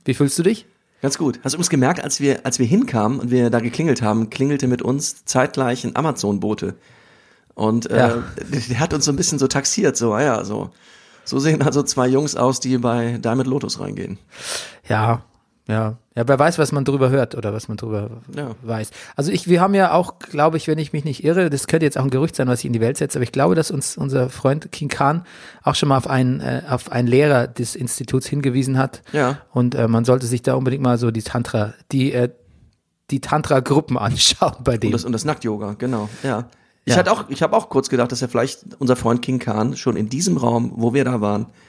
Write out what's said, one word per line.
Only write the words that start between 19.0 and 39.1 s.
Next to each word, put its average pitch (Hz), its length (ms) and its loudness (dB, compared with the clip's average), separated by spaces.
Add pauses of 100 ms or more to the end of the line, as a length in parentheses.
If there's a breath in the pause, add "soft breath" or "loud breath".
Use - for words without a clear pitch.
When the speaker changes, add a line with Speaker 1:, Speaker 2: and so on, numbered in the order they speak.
Speaker 1:
Also 147 160 -2
ich, 180 160 -4
wir 175 140 4
haben 196 120 0
ja 185 200 4
auch, 175 260 0
glaube 156 380 0
ich, - 100 -10
wenn 156 100 0
ich 151 140 -6
mich 151 140 -4
nicht 143 180 -6
irre, 170 260 2
das 139 180 -4
könnte 160 180 2
jetzt 139 120 0
auch 135 60 0
ein 139 60 2
Gerücht 131 260 0
sein, 127 140 0
was 123 100 2
ich - 60 -6
in 127 80 -2
die 113 80 0
Welt 120 160 0
setze, 143 220 -2
aber 127 40 0
ich - 80 -2
glaube, 160 240 2
dass 160 160 0
uns - 240 -4
unser 135 340 -2
Freund 139 440 -2
King 143 160 -6
Khan 151 340 0 (400 loud breath)
auch 147 120 2
schon 151 120 0
mal 139 80 6
auf 123 140 0
einen, 127 320 2
äh, 127 280 -4
auf 127 220 -4
einen 123 160 0
Lehrer 127 400 4
des - 300 -8
Instituts 127 500 -4
hingewiesen 135 500 0
hat. - 240 -2 (120)
Speaker 2:
Ja. 143 240 0 (160)
Speaker 1:
Und, 123 220 2
äh, 120 120 2
man 113 160 4
sollte 127 220 4
sich 120 160 -2
da 131 140 2
unbedingt 131 280 0
mal 123 140 4
so 120 120 0
die 113 140 0
Tantra, 113 500 -2 (200)
die, 139 180 2
äh, 123 180 2 (840)
die 139 100 -2
Tantra-Gruppen 143 760 2
<laughs> - 0 -
anschauen - 580 2 (100)
bei 123 120 2
denen. 131 120 0
Speaker 2:
Und 120 100 2
das, - 60 -8
und 127 80 -4
das 110 100 -4
Nackt-Yoga, 107 540 -4
genau, 113 320 -4 (140)
ja. 123 260 -4 (340 soft breath)
Ich 123 120 0
Speaker 1:
Ja. 185 40 6
Speaker 2:
hatte 185 140 4
auch, - 160 -8
ich 139 140 -4
hab 156 100 0
auch - 160 2
kurz 131 180 0
gedacht, 123 240 2
dass 123 100 -4
er 127 60 -2
vielleicht 123 340 -2 (180)
unser 123 180 2
Freund 120 240 2